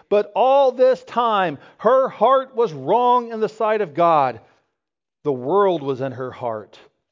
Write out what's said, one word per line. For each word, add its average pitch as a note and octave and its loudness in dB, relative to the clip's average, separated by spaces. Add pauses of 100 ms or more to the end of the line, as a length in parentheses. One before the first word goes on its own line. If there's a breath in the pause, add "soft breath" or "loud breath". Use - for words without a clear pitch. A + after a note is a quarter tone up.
But G3+ 0
all C4 4
this B3+ 2
time, G3+ -2 (220 loud breath)
her C4 2
heart C4 0
was A3+ -2
wrong A#3 0
in A3 -8
the G#3+ -2
sight G#3+ -2
of D#3+ -8
God. C#3+ 2 (840 soft breath)
The D3 -2
world E3 0
was C3+ -6
in C3 -8
her B2 -12
heart, A2 -10 (320)